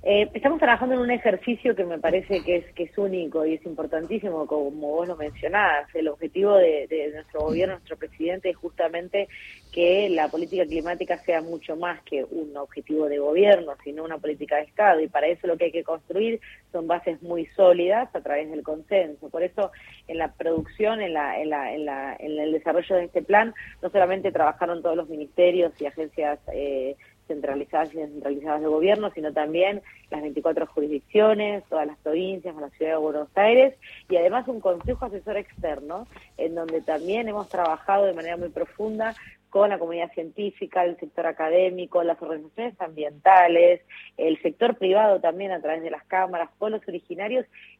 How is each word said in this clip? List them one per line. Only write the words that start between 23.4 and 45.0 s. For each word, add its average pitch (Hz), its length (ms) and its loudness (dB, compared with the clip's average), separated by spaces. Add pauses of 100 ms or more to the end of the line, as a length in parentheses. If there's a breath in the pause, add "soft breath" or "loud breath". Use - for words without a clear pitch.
no 180 80 -4
solamente 190 420 2
trabajaron 165 480 0
todos 165 160 0
los 160 140 -4
ministerios 175 680 2
y 151 60 -6
agencias, 147 540 -4 (160)
eh, 139 420 -4 (340 soft breath)
centralizadas 147 640 -4
y 160 40 -8
descentralizadas 147 600 -4
del 156 100 0
gobierno, 196 440 2
sino 156 180 -6
también 175 500 0 (280 loud breath)
las 156 120 -6
veinticuatro 151 440 -2
jurisdicciones, 208 1040 0
todas 156 160 0
las 151 120 -10
provincias, 180 580 -4
la 147 140 -12
ciudad 156 220 -4
de 160 60 0
Buenos 151 380 -4
Aires, 240 380 6 (340 loud breath)
y 185 80 2
además 190 320 2
un 226 120 -6
consejo 185 460 -2
asesor 202 300 -8
externo, 170 720 -8 (280 loud breath)
en 160 200 -4
donde 165 240 -4
también 180 480 -2
hemos 208 200 -6
trabajado 180 580 0
de 185 80 0
manera 170 220 -6
muy 175 120 -6
profunda 220 640 -6 (360 loud breath)
con 202 180 6
la 196 120 0
comunidad 170 320 -6
científica, 180 720 -4
el 175 160 -2
sector 165 260 -6
académico, 175 760 0
las 165 180 -2
organizaciones 160 580 -10
ambientales, 170 1000 6 (360 loud breath)
el 160 260 0
sector 226 340 0
privado 196 440 4